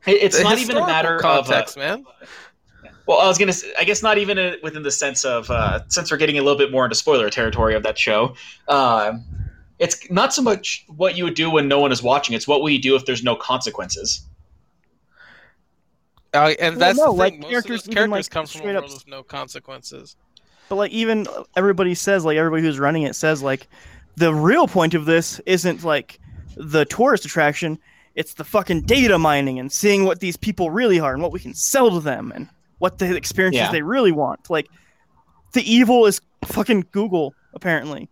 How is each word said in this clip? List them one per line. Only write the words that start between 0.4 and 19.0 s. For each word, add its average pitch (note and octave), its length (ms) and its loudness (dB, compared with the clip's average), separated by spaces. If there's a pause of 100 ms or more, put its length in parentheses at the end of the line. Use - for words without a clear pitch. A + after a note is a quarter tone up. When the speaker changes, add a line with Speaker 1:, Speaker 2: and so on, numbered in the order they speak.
Speaker 1:
not A3 140 4
even A#3+ 180 -2
a - 40 2
Speaker 2:
historical F4 60 0
Speaker 1:
matter E3 300 0
of D#3+ 40 -4
a - 20 -4
Speaker 2:
context, C3+ 560 0
man. F#3 260 -6 (1000)
Speaker 1:
Well, - 120 4
I G3 80 4
was F3+ 120 2
gonna F#3+ 160 0
say, - 240 -12
I E3+ 60 0
guess G#3 180 -2
not G#3+ 160 2
even G3+ 200 -2
a, F3+ 240 -4
within D3+ 200 -10
the C#3+ 80 -4
sense C#3 340 -4
of, A#2+ 260 -4
uh, A2 380 0
since E3 220 -4
we're D3+ 80 -2
getting D3+ 200 0
a C#3 40 0
little C#3+ 160 2
bit C#3 120 2
more C3 140 2
into A#2 100 -2
spoiler A#2+ 360 2
territory A2+ 440 0
of G#2+ 100 0
that A2 140 -4
show, A#2 360 0 (340)
uh, A#2 460 2 (640)
it's - 300 -4
not G3+ 240 0
so C#4+ 80 -2
much G#3+ 420 -2 (100)
what F3 220 0
you F3 80 -4
would E3 100 -2
do D#3+ 160 -2
when D3+ 160 2
no C#3 140 4
one C#3+ 100 4
is A#2+ 120 -2
watching, B2 340 0
it's - 100 -6
what C#3+ 140 2
will D3+ 100 -2
you C#3 100 0
do C3 140 2
if C3 120 0
there's B2 180 -4
no A#2+ 100 0
consequences. G#2 920 -6 (2000)
Speaker 2:
Uh, D3+ 260 4
and E3 160 0
Speaker 3:
Well, D#3+ 40 -2
Speaker 2:
that's F#3+ 180 4
Speaker 3:
no, D#4 80 4
Speaker 2:
the C4+ 60 6
Speaker 3:
like, F#3 200 2
Speaker 2:
thing. D3+ 80 -18
Most D3 100 -12
Speaker 3:
characters A#3+ 300 -4
Speaker 2:
of - 60 -18
those - 20 -16
Speaker 3:
even, A3+ 60 -6
Speaker 2:
characters G#3 320 0
Speaker 3:
like, - 40 -14
Speaker 2:
come D#3 160 -6
from D#3 140 -16
a - 20 -14
Speaker 3:
straight G3+ 140 -4
up F3+ 60 -2
Speaker 2:
world C#3 100 -14
Speaker 3:
s- C3+ 60 -18
Speaker 2:
with C#3 100 -20